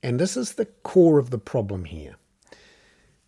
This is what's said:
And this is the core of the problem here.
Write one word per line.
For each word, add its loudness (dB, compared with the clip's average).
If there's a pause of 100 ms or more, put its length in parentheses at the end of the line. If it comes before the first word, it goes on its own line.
And -4
this -2
is -6
the -4
core 4
of -4
the -6
problem -6
here. -16 (1120)